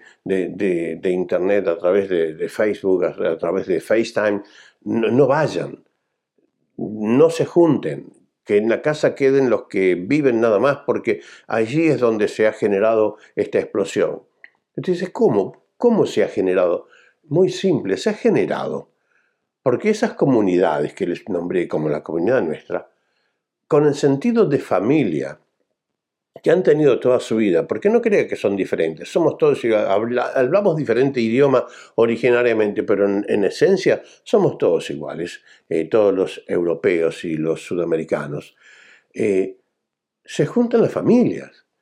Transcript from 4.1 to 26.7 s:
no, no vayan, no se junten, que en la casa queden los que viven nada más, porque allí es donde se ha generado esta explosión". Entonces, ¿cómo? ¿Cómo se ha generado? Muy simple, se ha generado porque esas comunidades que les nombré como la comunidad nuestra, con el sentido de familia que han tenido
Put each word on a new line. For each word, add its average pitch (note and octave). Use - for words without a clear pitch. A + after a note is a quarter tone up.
no, A2
no B2+
vayan, C3+
no G#2+
se -
junten, C3+
que G#2
en G#2+
la A2
casa D3+
queden C3+
los G#2+
que F#2+
viven G#2
nada A2
más, C3
porque A2
allí A#2
es C3+
donde A2+
se G#2+
ha G#2+
generado G#2+
esta G#2
explosión". F2+
Entonces, F3+
¿cómo? A2+
¿Cómo A3+
se -
ha F2+
generado? F#2
Muy E3+
simple, F#3
se G3+
ha G#3
generado C#2+
porque B2+
esas G#3+
comunidades F2+
que F#2+
les E2+
nombré F2
como D#2
la D2+
comunidad F#2+
nuestra, E2
con D3+
el C#3+
sentido F3+
de C#3+
familia F#2
que F3
han F3
tenido D3